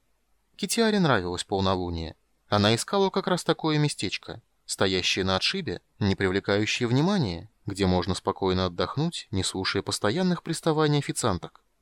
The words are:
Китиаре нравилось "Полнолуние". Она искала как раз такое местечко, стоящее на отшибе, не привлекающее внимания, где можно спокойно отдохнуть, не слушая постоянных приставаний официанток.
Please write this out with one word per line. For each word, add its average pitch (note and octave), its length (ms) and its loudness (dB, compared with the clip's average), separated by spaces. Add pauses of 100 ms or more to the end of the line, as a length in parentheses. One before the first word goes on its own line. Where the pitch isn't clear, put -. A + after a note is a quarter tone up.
(560)
Китиаре G#3+ 440 2
нравилось F#2+ 440 2
"Полнолуние". F#2 680 0 (340)
Она G#2 260 4
искала G3 360 0
как F#3+ 160 -2
раз F3+ 160 0
такое D#3 360 0
местечко, - 600 -4 (260)
стоящее F#2+ 580 0
на F#2+ 100 2
отшибе, F#2+ 460 -4 (180)
не G2 160 2
привлекающее G2+ 720 0
внимания, B2+ 640 0 (160)
где G2 200 0
можно F2+ 280 2
спокойно F#2 520 0
отдохнуть, F#2 680 -4
не G2 100 -2
слушая F#2+ 400 -2
постоянных E3+ 640 -2
приставаний D#3 560 0
официанток. - 640 -4 (180)